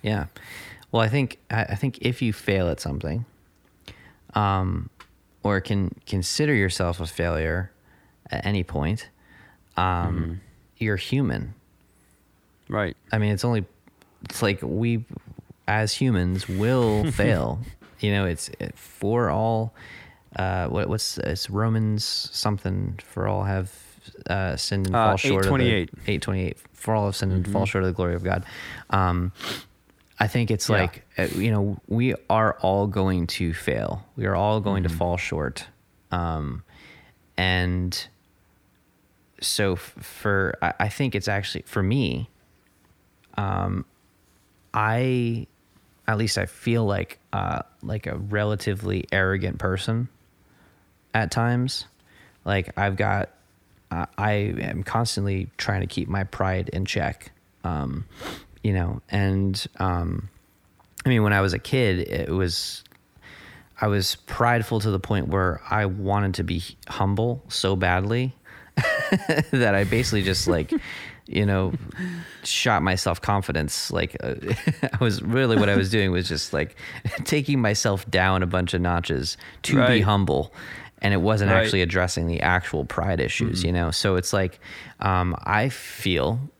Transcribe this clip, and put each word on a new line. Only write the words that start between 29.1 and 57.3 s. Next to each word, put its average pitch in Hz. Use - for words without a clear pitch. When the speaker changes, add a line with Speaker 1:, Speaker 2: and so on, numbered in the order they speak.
Speaker 1:
I 110
think 117
it's 107
Speaker 2:
Yeah. 107
Speaker 1:
like, 92
uh, 92
you 107
know, 101
we 117
are 110
all 98
going 95
to 85
fail. 57
We 104
are 98
all 104
going 98
to 87
Speaker 2:
Mm-hmm. 82
Speaker 1:
fall 87
short. -
Um, 80
and 90
so 98
f-, -
for, -
I, 87
I 104
think 127
it's 101
actually, 101
for -
me, 95
um, 95
I, 117
at 110
least 107
I 95
feel 117
like, 98
uh, 92
like 107
a -
relatively 101
arrogant 95
person 113
at 107
times. 123
Like, 95
I've 101
got, 101
uh, 82
I 107
am 104
constantly 98
trying 98
to 95
keep -
my 98
pride 92
in 95
check, -